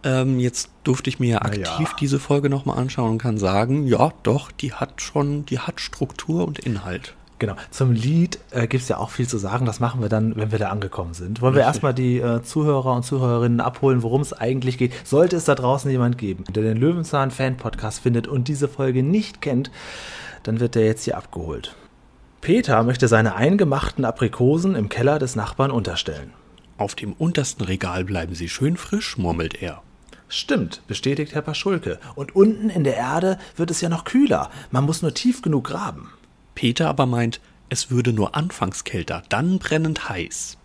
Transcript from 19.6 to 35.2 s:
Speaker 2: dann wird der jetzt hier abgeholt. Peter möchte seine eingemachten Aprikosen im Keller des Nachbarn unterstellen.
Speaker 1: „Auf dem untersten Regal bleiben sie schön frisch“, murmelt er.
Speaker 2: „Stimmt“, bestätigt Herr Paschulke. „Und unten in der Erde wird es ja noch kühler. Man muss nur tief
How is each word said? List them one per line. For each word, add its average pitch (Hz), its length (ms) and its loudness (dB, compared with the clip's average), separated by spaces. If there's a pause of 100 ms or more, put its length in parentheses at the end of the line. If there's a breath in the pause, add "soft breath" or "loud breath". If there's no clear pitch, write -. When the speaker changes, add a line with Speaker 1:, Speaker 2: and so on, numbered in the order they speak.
Speaker 2:
dann 113 160 -2
wird 120 160 0
der 110 100 4
jetzt 110 180 0
hier - 140 -4
abgeholt. 80 580 -10 (640)
Peter 147 440 4
möchte 123 240 2
seine 110 280 6
eingemachten 139 680 2
Aprikosen 143 680 2
im 107 120 0
Keller 131 300 2
des 131 180 -2
Nachbarn 135 360 0
unterstellen. 85 600 -4 (460)
Speaker 1:
„Auf 101 160 -4
dem 101 200 -8
untersten 151 520 -2
Regal 92 400 -2
bleiben 90 300 -4
sie 85 140 -6
schön 156 280 0
frisch“, - 400 -4
murmelt 82 440 -2
er. 82 200 -8 (460 loud breath)
Speaker 2:
„Stimmt“, - 600 -2
bestätigt 139 480 -4
Herr 151 80 -2
Paschulke. 156 560 -4 (160 loud breath)
„Und 139 200 -10
unten 208 340 6
in 170 140 0
der 135 120 2
Erde 165 420 0 (200 loud breath)
wird 170 140 0
es 156 100 -2
ja 170 80 0
noch 170 160 -2
kühler. 240 440 2 (220 loud breath)
Man 131 140 2
muss 160 160 0
nur 165 120 0
tief - 280 0